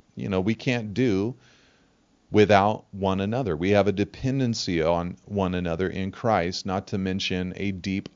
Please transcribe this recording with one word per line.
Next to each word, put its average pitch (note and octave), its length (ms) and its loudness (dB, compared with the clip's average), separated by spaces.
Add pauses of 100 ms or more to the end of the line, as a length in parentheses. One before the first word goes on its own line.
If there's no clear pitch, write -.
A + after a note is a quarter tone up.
(160)
You B2 140 -8
know, F#2 120 0
we A2 140 0
can't A#2 380 -4
do A2+ 420 0 (960)
without G#2 600 6
one F#2+ 300 0
another. G#2 340 -2
We F2+ 160 0
have G2+ 160 6
a G#2 40 4
dependency A2 920 -2
on E2+ 440 0
one F#2+ 300 0
another F2+ 340 -2
in F#2+ 220 -6
Christ, F#2 540 -2
not F#2+ 220 -4
to G#2 100 -6
mention F#2 580 -4
a G2+ 160 -4
deep F#2+ 440 -4